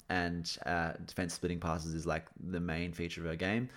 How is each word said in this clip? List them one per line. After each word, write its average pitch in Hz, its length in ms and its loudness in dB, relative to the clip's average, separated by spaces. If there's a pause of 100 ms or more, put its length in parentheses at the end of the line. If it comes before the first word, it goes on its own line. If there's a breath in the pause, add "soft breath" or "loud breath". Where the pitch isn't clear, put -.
and, 87 460 0 (120)
uh, 82 260 2 (120)
defense 87 300 -2
splitting 87 260 0
passes 82 340 0
is, 80 120 0
like, 82 200 2 (240)
the 87 100 0
main 85 320 0
feature 85 300 -4
of 80 40 0
her 80 100 0
game, 104 400 2